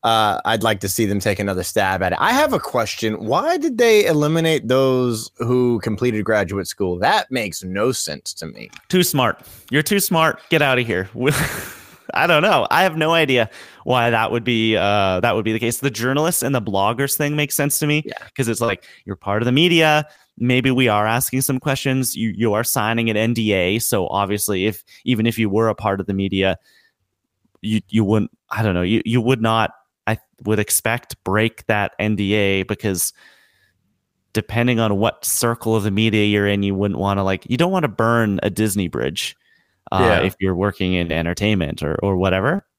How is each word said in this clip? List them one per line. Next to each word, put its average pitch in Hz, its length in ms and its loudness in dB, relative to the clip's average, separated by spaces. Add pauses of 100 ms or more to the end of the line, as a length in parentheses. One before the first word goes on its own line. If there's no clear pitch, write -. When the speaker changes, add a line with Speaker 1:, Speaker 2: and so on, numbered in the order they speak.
Speaker 1:
Uh, 110 420 2
I'd 110 180 -2
like 107 180 0
to 98 100 -6
see 113 160 0
them 101 140 -2
take 101 180 -2
another 98 240 -2
stab 95 400 0
at 90 100 0
it. 82 80 -4
I 214 140 2
have 277 180 2
a 175 80 0
question. 110 540 -4 (100)
Why 208 320 0
did 285 220 -4
they 226 260 4
eliminate 156 640 2
those 127 720 2
who 120 420 2
completed 110 460 -2
graduate 98 400 0
school? 90 320 -4
That 156 320 0
makes 107 340 -6
no 101 280 -2
sense - 420 -8
to - 120 -12
me. 55 220 -16 (220)
Speaker 2:
Too 180 120 4
smart. 135 380 0 (300)
You're 143 120 2
too 202 180 0
smart. 160 500 0
Get 160 100 4
out 135 180 2
of 123 80 -2
here. 95 280 -2
<laughs> 117 40 -12 (960)
I 156 120 2
don't 160 160 4
know. 170 280 2
I 170 120 4
have 165 160 0
no 160 140 2
idea 131 360 2 (360)
why 120 260 2
that 113 200 0
would 117 140 -2
be, 110 320 2
uh, 98 440 2
that 113 140 2
would 107 120 -2
be 110 60 0
the 110 60 -2
case. 117 200 -2
The 135 120 -2
journalists 135 520 -2
and 135 120 -2
the 123 60 0
bloggers 107 560 -2
thing 151 200 -2
makes 147 180 -2
sense 143 240 -2
to 156 80 -2
me 151 180 0
Speaker 1:
Yeah. - 80 -10 (240)
Speaker 2:
'cause 123 120 -2
it's 113 120 -2
like, 113 240 -2 (220)
you're 98 100 -10
part 101 240 -2
of 117 60 0
the 123 60 0
media. 156 540 4 (300)
Maybe 127 340 2
we 127 180 2
are 104 180 2
asking 123 340 -2
some 131 180 -2
questions. 131 560 -2
You, 110 220 -4
you 110 160 0
are 110 120 0
signing 113 440 0
an 110 80 0
N 113 160 0
D 110 220 0
A. 95 240 2
So 101 300 -2
obviously, 98 580 -2
if, 104 180 -4 (200)
even 113 220 0
if 113 120 -2
you 110 100 0
were 110 220 2
a 104 40 -2
part 98 260 -2
of 92 60 -6
the 101 60 -4
media, 95 460 0 (1040)
you, 107 260 -2
you 110 160 2
wouldn't, 104 260 0 (200)
I 110 120 -4
don't 104 120 2
know, 90 80 0
you, 101 240 2
you 117 160 2
would 120 180 0
not, 113 300 0 (360)
I 107 120 -2 (260)
would 107 140 0
expect, - 680 -4
break 107 440 -2
that 104 300 -2
N 107 180 0
D 101 180 0
A 98 300 0
because 95 500 -4 (1200)
depending 117 460 0
on 101 180 2
what - 260 0
circle 117 520 0
of 104 60 0
the 104 80 0
media 104 360 2
you're 104 220 2
in, 101 140 0
you 98 120 0
wouldn't 95 260 -2
wanna, 98 240 0
like, 95 240 -2
you 123 80 -2
don't 170 160 2
wanna 170 160 0
burn 113 540 2
a 104 80 0
Disney 98 380 0
bridge, - 460 -4 (560)
uh, 95 100 0
Speaker 1:
Yeah. 90 200 4
Speaker 2:
if 95 200 -2
you're 95 140 0
working 92 400 0
in 87 180 0
entertainment 85 720 -2
or, 76 140 -2
or 98 200 0
whatever. 95 480 0 (140)